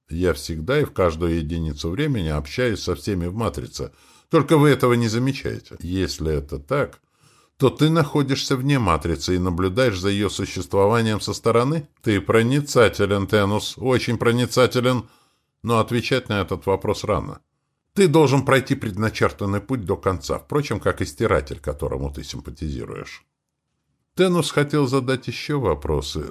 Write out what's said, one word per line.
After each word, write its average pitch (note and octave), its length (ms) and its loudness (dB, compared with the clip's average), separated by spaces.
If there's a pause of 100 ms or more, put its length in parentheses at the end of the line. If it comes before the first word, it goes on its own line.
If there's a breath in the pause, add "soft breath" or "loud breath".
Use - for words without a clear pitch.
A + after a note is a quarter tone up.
"Я E2+ 240 0
всегда E2 460 -2
и C#3 60 2
в C#3+ 60 -8
каждую E2+ 460 0
единицу D#2+ 520 -4
времени A#2 400 -2
общаюсь F2+ 520 -2
со F2 140 -2
всеми F2 320 -4
в F2+ 80 -6
матрице. - 560 -6 (420 soft breath)
Только D#3 240 4
вы C#3+ 120 8
этого B2+ 240 4
не A#2+ 140 2
замечаете. B2+ 720 -4
Если D#2+ 540 -2
это C#2+ 240 -4
так, - 440 -4 (560 soft breath)
то B2+ 120 4
ты D3+ 200 2
находишься C#3+ 680 0
вне C3+ 220 0
матрицы E2+ 560 0
и F2+ 40 2
наблюдаешь F#2 600 0
за F#2+ 100 0
её G2+ 180 0
существованием G2+ 920 0
со G#2 120 -6
стороны. B2+ 540 0 (140)
Ты G#2 180 2
проницателен, A2 1080 2
Тенус, G#2 500 0
очень A#2+ 400 0
проницателен. A#2+ 880 2 (540 soft breath)
Но A#2 180 0
отвечать A#2 500 0
на G#2 120 0
этот F2+ 240 -4
вопрос G2 380 0
рано. F2+ 380 -4 (520)
Ты G3 140 6
должен C#3 360 6
пройти C3+ 300 2
предначертанный G#2 880 -2
путь A2 240 -6
до F#2 120 -2
конца, F2 420 -2
впрочем, - 400 -4
как - 220 -2
и F2+ 40 -2
стиратель, D#2 540 -2
которому C#2 520 -6
ты C#2+ 120 -12
симпатизируешь". A#1+ 1000 -10 (920)
Тенус F3 340 2
хотел D3 380 2
задать C3 400 0
ещё C#3+ 320 -6
вопросы, D2+ 720 -2